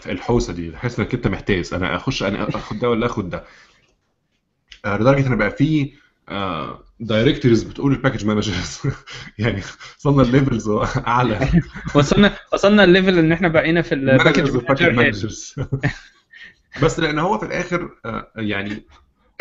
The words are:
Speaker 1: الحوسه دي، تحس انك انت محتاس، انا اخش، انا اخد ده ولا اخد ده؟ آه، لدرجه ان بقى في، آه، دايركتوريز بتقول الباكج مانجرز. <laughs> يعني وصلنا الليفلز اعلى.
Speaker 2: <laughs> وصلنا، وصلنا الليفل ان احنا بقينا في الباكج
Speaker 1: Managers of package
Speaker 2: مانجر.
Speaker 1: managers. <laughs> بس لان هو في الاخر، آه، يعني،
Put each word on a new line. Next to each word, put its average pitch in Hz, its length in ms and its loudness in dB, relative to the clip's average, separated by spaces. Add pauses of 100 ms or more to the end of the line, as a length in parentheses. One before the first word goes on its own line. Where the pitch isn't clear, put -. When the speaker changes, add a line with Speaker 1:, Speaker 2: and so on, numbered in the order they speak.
Speaker 1:
الحوسه 107 480 -2
دي، 85 180 -8
تحس 120 280 -8
انك 101 140 -2
انت - 140 -4
محتاس، 92 460 -2
انا 87 220 -2
اخش، - 280 -4
انا 101 260 -4
اخد - 300 -8
ده 120 100 0
ولا 113 160 0
اخد 101 240 -4
ده؟ 85 140 -10 (1400)
آه، 101 120 -2
لدرجه 135 300 2
ان 123 100 0
بقى 101 140 0
في، 147 420 0 (360)
آه، 85 540 -8 (160)
دايركتوريز 110 640 2
بتقول - 280 -4
الباكج 104 340 0
مانجرز. 101 560 -2 (260)
<laughs> - 320 -16
يعني 104 220 -2 (360)
وصلنا 143 260 2
الليفلز 120 460 2 (380)
اعلى. 117 320 0 (300)
Speaker 2:
<laughs> - 260 -12
وصلنا، 143 420 4 (160)
وصلنا 202 300 6
الليفل 185 360 6
ان 160 120 4
احنا 170 160 0
بقينا 160 340 2
في 160 140 -4
الباكج 135 560 4
Speaker 1:
Managers 123 100 0
of - 40 -14
package 135 160 2
Speaker 2:
مانجر. 110 480 2
Speaker 1:
managers. - 320 -12 (540)
<laughs> - 680 -10
بس 160 160 0
لان 151 200 -2
هو 196 180 -2
في 185 80 -8
الاخر، 175 440 -6 (160)
آه، 110 300 -10
يعني، 104 480 -6 (580)